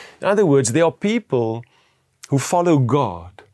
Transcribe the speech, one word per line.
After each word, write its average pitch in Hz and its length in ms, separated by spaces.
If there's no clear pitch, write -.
In - 60
other 202 180
words, 139 280
there 160 120
are 165 80
people 120 720
who 139 100
follow 175 380
God, 113 640